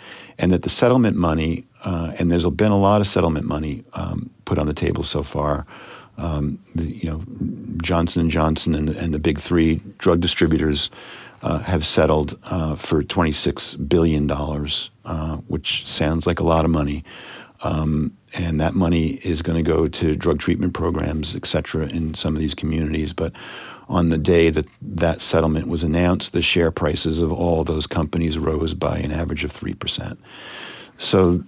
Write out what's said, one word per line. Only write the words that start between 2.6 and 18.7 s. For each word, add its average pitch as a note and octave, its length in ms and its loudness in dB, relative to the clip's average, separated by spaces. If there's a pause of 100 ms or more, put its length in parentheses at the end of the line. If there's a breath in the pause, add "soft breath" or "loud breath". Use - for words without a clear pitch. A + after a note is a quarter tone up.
a G2+ 60 4
lot G2+ 220 6
of G2+ 60 2
settlement D#2+ 400 2
money, D2+ 380 -4 (100)
um, E2+ 340 -6 (160)
put - 140 -2
on D2+ 80 0
the D2+ 80 -2
table E2 280 -2
so D2+ 200 -2
far. D2 440 -2 (520 loud breath)
Um, D2 400 -2 (160)
the, E2 100 -2
you - 260 -4
know, D#2+ 120 -6 (600)
Johnson E2+ 380 0
and E2 100 2
Johnson D#2 440 2
and, D2+ 160 -2
and D#2+ 240 -4
the D2+ 40 -2
big D#2 200 0
three D#2+ 420 2 (160)
drug F2 240 4
distributors, D#2 680 2 (520 loud breath)
uh, D#2+ 160 -2
have D#2+ 260 -2
settled, D#2 540 2 (120)
uh, D#2+ 240 -2
for D2+ 280 0
twenty-six - 760 0
billion D#2 500 2
dollars, D2 640 -4 (140)
uh, D#2+ 320 -4 (120)
which - 380 -6
sounds D#2 400 0
like E2+ 140 0
a E2 40 0
lot D#2+ 220 4
of D#2+ 40 2
money. D2 320 0 (600 loud breath)
Um, D#2 500 0 (260)
and E2+ 220 -2
that D#2+ 140 0